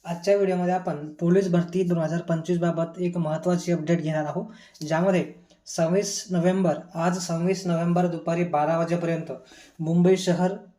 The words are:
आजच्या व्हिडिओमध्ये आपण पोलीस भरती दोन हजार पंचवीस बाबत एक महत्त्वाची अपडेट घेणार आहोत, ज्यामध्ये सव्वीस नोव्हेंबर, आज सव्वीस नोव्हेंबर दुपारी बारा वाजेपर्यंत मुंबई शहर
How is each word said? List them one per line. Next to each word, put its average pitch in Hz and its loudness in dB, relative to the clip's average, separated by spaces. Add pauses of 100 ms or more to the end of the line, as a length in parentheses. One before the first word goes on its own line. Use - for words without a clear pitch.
आजच्या 175 0
व्हिडिओमध्ये 180 2
आपण 165 -4
पोलीस 180 4
भरती 175 2
दोन 175 0
हजार 165 -2
पंचवीस 170 -2
बाबत 165 -2
एक 175 -2
महत्त्वाची 170 0
अपडेट 160 0
घेणार 156 -2
आहोत, 156 -6 (340)
ज्यामध्ये 165 0 (420)
सव्वीस 180 -2
नोव्हेंबर, 180 2 (160)
आज 180 0
सव्वीस 180 -2
नोव्हेंबर 175 2
दुपारी 170 -2
बारा 156 0
वाजेपर्यंत 165 -2 (480)
मुंबई 175 4
शहर 180 0 (240)